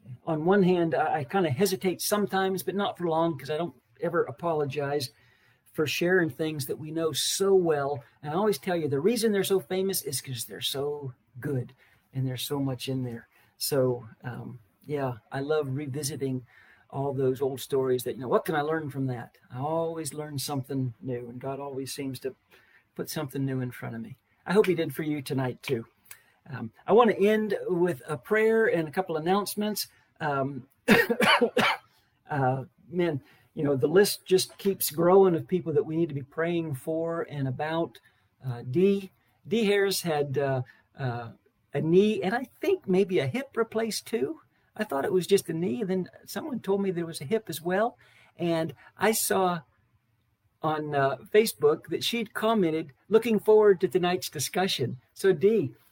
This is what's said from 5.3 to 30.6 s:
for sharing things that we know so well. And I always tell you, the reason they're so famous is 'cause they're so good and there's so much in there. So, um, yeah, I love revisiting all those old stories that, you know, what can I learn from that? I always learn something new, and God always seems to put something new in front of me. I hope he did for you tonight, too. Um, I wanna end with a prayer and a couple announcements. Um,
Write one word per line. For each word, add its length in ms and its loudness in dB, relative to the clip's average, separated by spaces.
for 140 0
sharing 420 2
things 380 -6
that 140 -6
we 100 -10
know 220 -2
so 420 2
well. 480 2
And 120 -8
I 40 -2
always 220 2
tell 180 -2
you, 120 0
the 100 0
reason 320 2
they're 140 2
so 160 2
famous 420 -2
is 180 -6
'cause 240 -8
they're 160 -14
so 540 -4
good 340 -4
and 140 -2
there's 160 -4
so 160 -4
much 300 -4
in 160 -4
there. 240 -10
So, 500 0
um, 340 -12
yeah, 340 -4
I 80 -6
love 380 0
revisiting 680 -6
all 240 -4
those 260 0
old 180 -2
stories 460 0
that, 120 -6
you 40 -10
know, 80 -6
what 160 -4
can 100 -4
I 60 0
learn 300 -4
from 160 -6
that? 320 -10
I 100 -10
always 520 -4
learn 260 -8
something 640 -6
new, 300 -8
and 100 -14
God 180 -8
always 320 -10
seems 300 -8
to 140 -6
put 140 -8
something 380 -4
new 160 -2
in 80 -6
front 240 -10
of 80 -8
me. 160 -14
I 80 -4
hope 140 6
he 80 4
did 200 -2
for 80 -6
you 200 -2
tonight, 400 -4
too. 240 -4
Um, 200 -10
I 60 2
wanna 220 8
end 420 2
with 400 0
a 120 -4
prayer 480 2
and 200 0
a 40 -10
couple 260 -4
announcements. 720 -2
Um, 480 -4